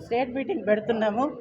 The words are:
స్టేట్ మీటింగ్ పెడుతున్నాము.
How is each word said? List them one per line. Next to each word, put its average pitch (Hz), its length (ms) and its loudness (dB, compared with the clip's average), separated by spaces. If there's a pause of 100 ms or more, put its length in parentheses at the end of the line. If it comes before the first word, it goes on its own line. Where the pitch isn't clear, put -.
స్టేట్ 247 300 0
మీటింగ్ 269 320 -2
పెడుతున్నాము. 214 640 2 (100)